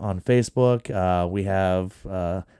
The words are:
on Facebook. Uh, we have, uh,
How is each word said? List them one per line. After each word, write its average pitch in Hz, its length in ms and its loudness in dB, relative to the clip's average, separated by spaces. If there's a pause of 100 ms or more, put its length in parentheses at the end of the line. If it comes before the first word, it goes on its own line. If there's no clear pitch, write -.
on 95 180 -4
Facebook. 123 720 2
Uh, 90 360 2
we 98 140 -2
have, 95 500 0 (120)
uh, 92 360 -4 (180)